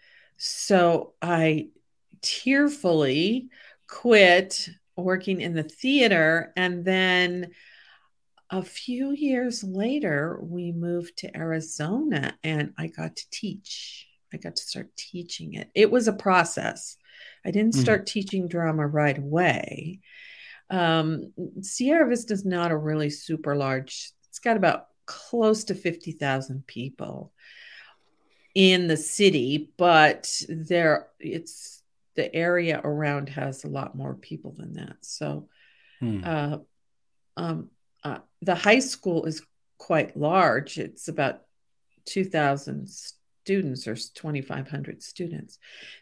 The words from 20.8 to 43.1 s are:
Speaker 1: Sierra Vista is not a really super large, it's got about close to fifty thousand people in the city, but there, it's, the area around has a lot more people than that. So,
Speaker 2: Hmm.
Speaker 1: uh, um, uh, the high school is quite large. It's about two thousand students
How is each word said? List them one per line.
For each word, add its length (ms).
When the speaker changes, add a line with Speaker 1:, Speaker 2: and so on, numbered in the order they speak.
Speaker 1:
Sierra 480
Vista 240
is 120
not 260
a 60
really 320
super 460
large, 560
it's 100
got 180
about 300
close 600
to 100
fifty 380
thousand 540
people 640
in 320
the 100
city, 800
but 680
there, 600
it's, 600
the 200
area 480
around 460
has 340
a 40
lot 280
more 180
people 380
than 220
that. 280
So, 480
Speaker 2:
Hmm. 240
Speaker 1:
uh, 360
um, 360
uh, 160
the 100
high 260
school 460
is 160
quite 360
large. 640
It's 300
about 340
two 180
thousand 640
students 1000